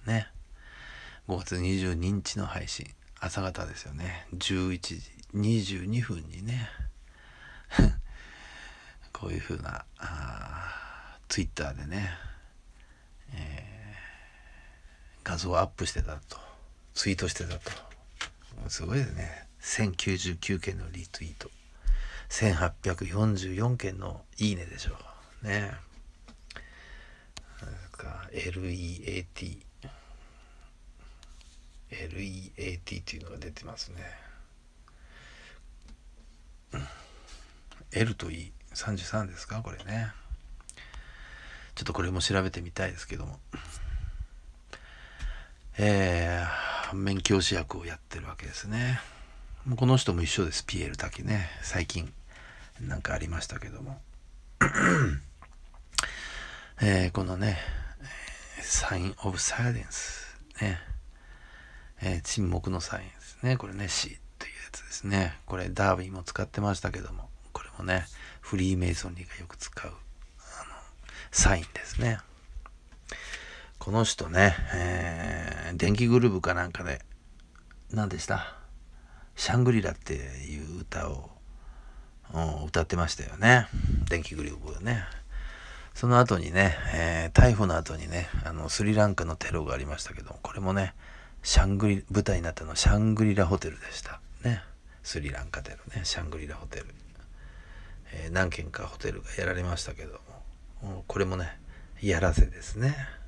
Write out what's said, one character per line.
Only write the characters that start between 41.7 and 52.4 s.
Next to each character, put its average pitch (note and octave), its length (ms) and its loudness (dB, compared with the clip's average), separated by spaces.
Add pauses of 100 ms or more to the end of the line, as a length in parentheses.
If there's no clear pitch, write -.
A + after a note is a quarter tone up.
ち - 60 -6
ょ - 20 -4
っ - 20 -4
と - 80 -2
こ G2 80 0
れ F2+ 80 2
も F2+ 120 0
調 F#2+ 200 4
べ F#2+ 80 2
て F2 120 -6
み F2 100 -8
た F#2 160 -2
い F2+ 40 -2
で E2+ 60 -10
す - 100 -12
け - 100 -6
ど - 80 -6
も。 C#2 160 -10 (2250)
え F2 640 4
ー、 E2+ 40 -2 (420)
反 F#2+ 160 -4
面 G2 180 2
教 F#2+ 200 6
師 F2+ 140 2
役 E2+ 220 -4
を - 80 -10
や - 120 -8
っ - 20 -18
て - 200 -12
る E2 60 -10
わ - 120 -10
け - 100 -12
で - 60 -10
す - 120 -10
ね。 A#2+ 360 0 (640)
も B2+ 100 0
う - 20 -6
こ B2+ 80 4
の C3 120 8
人 G#2 160 4
も E2+ 100 2
一 D#2+ 60 0
緒 F#2 160 2
で D#2+ 80 -4
す。 - 120 -4
ピ F#2 160 -4
エ D#2+ 40 -2
ー - 60 -6
ル - 60 -8
滝 - 260 -6
ね。 G2+ 260 0 (120)
最 F2+ 240 -2
近、 E2+ 280 -6 (680)